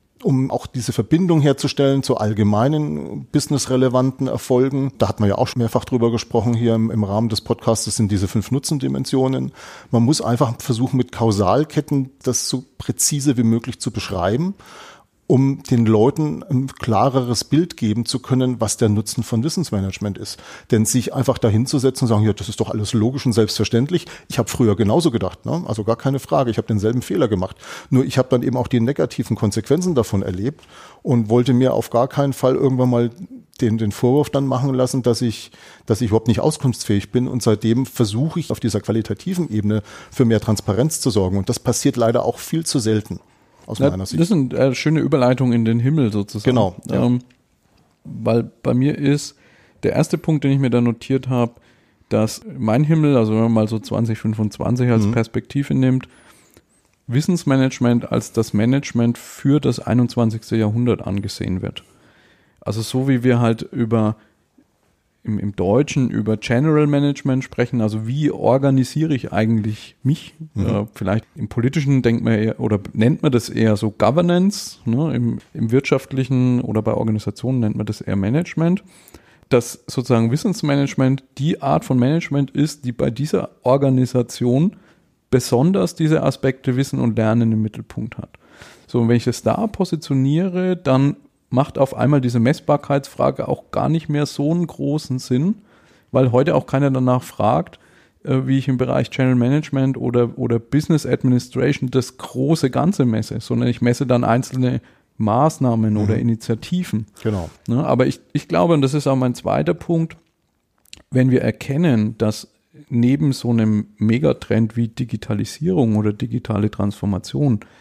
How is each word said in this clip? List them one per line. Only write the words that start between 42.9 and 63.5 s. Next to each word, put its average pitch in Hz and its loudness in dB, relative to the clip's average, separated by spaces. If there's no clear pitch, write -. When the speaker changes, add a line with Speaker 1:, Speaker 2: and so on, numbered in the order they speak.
Speaker 1:
Aus 107 -8
Speaker 2:
Na, 139 2
Speaker 1:
meiner 95 -6
Sicht. - -2
Speaker 2:
das 170 2
sind, 151 0
äh, 131 2
schöne 151 0
Überleitungen 127 2
in 117 2
den 113 2
Himmel 131 2
sozusagen. 104 -2
Speaker 1:
Genau, 107 2
ja. 127 0
Speaker 2:
Ähm, 123 2
weil 117 -2
bei 127 0
mir 131 0
ist 143 -2
der - 0
erste 156 0
Punkt, 156 0
den 139 2
ich 139 2
mir 135 0
da 120 2
notiert 127 -2
habe, 120 0
dass 110 0
mein 123 2
Himmel, 151 4
also 110 2
wenn 113 2
man 117 2
mal 110 2
so 113 -2
zwanzig 110 -2
fünfundzwanzig 113 -2
als 113 4
Speaker 1:
Mhm. 101 2
Speaker 2:
Perspektive 120 -2
nimmt, 131 2
Wissensmanagement 131 0
als 117 -2
das 113 -2
Management 117 0
für - 0
das 131 -2
einundzwanzigste 117 0
Jahrhundert 110 0
angesehen 98 -4
wird. - -8
Also 107 -6
so 131 -4
wie 127 2
wir 123 4
halt 117 2